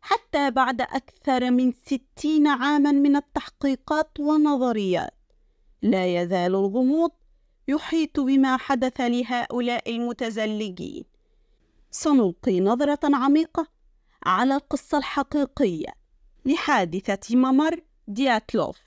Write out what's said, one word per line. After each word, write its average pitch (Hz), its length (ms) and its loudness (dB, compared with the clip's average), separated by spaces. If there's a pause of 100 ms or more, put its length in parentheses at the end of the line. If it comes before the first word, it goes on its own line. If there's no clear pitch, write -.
حتى 285 500 -2
بعد 254 300 0
أكثر 254 680 -2
من 247 200 4
ستين 294 760 0
عاما 285 440 2
من 277 240 4
التحقيقات 285 1040 -4
ونظريات، 254 960 0 (680)
لا 185 400 0
يزال 180 340 0
الغموض 254 560 0 (560)
يحيط 302 520 -2
بما 269 380 2
حدث 262 440 -2
لهؤلاء 240 920 -4
المتزلجين. 220 1080 -6 (880)
سنلقي 214 680 0
نظرة 247 440 0
عميقة 285 640 2 (560)
على 240 320 0
القصة - 420 -4
الحقيقية 269 920 -2 (560)
لحادثة 208 920 -2
ممر 269 460 2 (260)
دياتلوف 220 800 -2